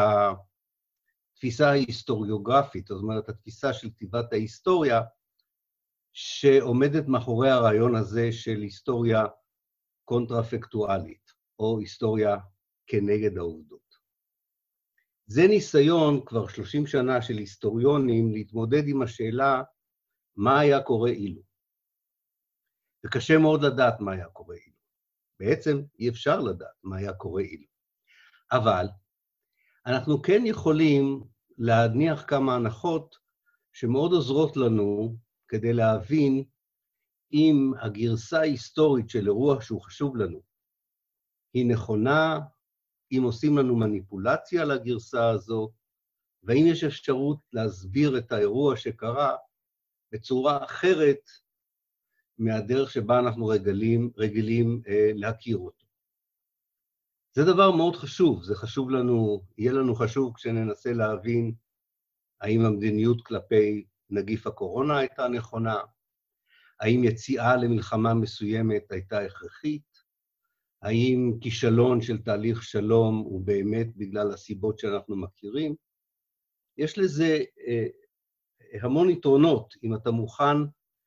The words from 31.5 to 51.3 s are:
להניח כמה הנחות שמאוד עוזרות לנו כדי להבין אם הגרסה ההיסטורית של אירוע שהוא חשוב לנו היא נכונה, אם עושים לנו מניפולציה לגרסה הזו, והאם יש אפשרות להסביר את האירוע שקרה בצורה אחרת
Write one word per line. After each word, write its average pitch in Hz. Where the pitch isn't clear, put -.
להניח 117
כמה 135
הנחות 123
שמאוד 135
עוזרות 147
לנו 110
כדי 113
להבין 123
אם 147
הגרסה 113
ההיסטורית 143
של 101
אירוע 123
שהוא 110
חשוב 143
לנו 95
היא 123
נכונה, 123
אם 131
עושים 143
לנו 127
מניפולציה 110
לגרסה 120
הזו, 110
והאם 123
יש 165
אפשרות 143
להסביר 110
את 117
האירוע 117
שקרה 123
בצורה 131
אחרת 147